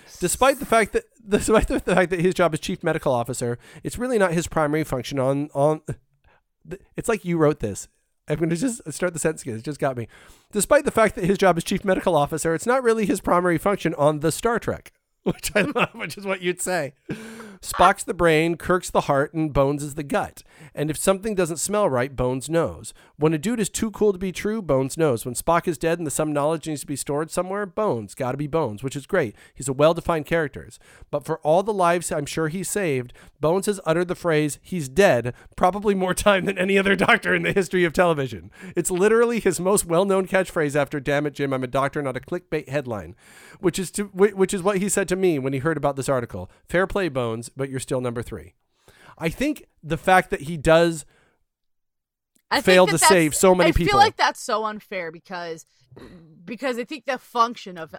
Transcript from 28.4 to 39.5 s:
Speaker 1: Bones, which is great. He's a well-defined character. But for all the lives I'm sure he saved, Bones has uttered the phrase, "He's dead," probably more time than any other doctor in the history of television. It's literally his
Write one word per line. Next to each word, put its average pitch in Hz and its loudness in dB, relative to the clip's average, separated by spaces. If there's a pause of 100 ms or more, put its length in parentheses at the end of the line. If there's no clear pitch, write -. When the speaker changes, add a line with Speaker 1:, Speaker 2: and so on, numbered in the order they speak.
Speaker 1:
Bones, 131 -4
which 135 -6
is 139 -10
great. 160 -2 (180)
He's - -12
a 135 -2
well-defined 160 2
character. 156 -4 (440)
But 147 -4
for 160 -6
all 160 4
the 208 -2
lives 175 2
I'm 151 -4
sure 160 -2
he 170 -6
saved, 143 -2 (260)
Bones 175 2
has 202 0
uttered 170 2
the 175 -4
phrase, 151 0
"He's 156 -6
dead," 131 4 (200)
probably 202 2
more 185 0
time 190 4
than 190 -2
any 196 2
other 196 4
doctor 180 2
in 170 0
the 170 0
history 180 0
of 165 0
television. 135 0 (260)
It's 175 -2
literally 220 2
his 185 0